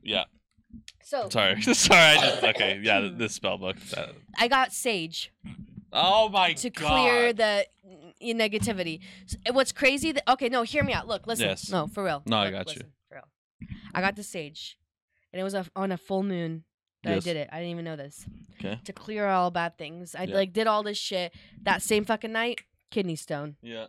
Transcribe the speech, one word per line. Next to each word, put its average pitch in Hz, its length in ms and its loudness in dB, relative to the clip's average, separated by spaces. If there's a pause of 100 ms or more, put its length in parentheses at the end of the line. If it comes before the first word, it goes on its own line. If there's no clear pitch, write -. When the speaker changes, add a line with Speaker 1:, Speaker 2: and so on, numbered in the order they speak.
Speaker 1:
yeah. 104 220 -2 (760)
Speaker 2:
So 247 280 -4
Speaker 1:
Sorry. 101 320 4
<laughs> - 0 -
Sorry, 220 380 6
I 156 160 10
just, - 280 4
okay, 101 380 0
yeah, 104 180 4
th-, 92 160 -4
this 117 180 -2
spell 95 240 -4
book. 92 200 -6 (160)
That - 160 -8 (280)
Speaker 2:
I 233 100 2
got 262 240 2
sage 170 600 -4 (600)
Speaker 1:
Oh 202 360 4
my 185 260 2
Speaker 2:
to 240 160 -6
Speaker 1:
God. 151 180 -4
Speaker 2:
clear 240 440 4
the 208 340 2 (540)
n-, 226 180 -2
negativity. 202 640 -2 (260)
S-, - 100 -12 (160)
what's 262 200 4
crazy 285 400 2
that, 262 180 0
okay, 262 180 2
no, 247 140 2
hear 285 220 0
me 269 80 0
out. 170 160 -2
Look, 196 180 -4
listen. 226 220 0
Speaker 1:
Yes. - 220 -4
Speaker 2:
No, 170 160 0
for 202 180 -6
real. 151 220 -2
Speaker 1:
No, 113 100 2
I 101 80 4
Speaker 2:
Look, 98 80 -2
Speaker 1:
got 95 160 -6
you. 156 60 -10
Speaker 2:
listen, - 180 -16 (160)
for - 80 -20
real. - 520 -20 (260)
I 175 80 -2
got 202 140 0
the 208 60 -14
sage, - 560 -12 (540)
and 180 80 -8
it 190 40 -2
was 196 100 -4
a, 190 100 -2 (100)
on 196 180 -2
a 175 40 -2
full 190 260 -2
moon 170 420 -4 (400)
that 196 100 0
Speaker 1:
Yes. 190 100 0
Speaker 2:
I - 0 -
did 170 140 -4
it. 143 140 -8
I 156 40 -12
didn't 175 140 -6
even 170 160 -8
know 160 100 -8
this. 143 300 -16 (320)
Speaker 1:
Okay. 202 260 -8
Speaker 2:
To 196 80 -14
clear 208 360 -4
all 180 220 2
bad 170 280 -4
things. 165 360 -14
I, 180 100 -6
Speaker 1:
Yeah. 190 100 -6
Speaker 2:
like, 190 180 2
did 220 140 0
all 214 160 2
this 208 160 -6
shit 180 340 -4 (300)
that 185 180 2
same 208 240 2
fucking 220 280 -4
night. 233 280 -2 (300)
Kidney 180 260 -2
stone. 147 460 -8
Speaker 1:
Yeah. 117 260 -10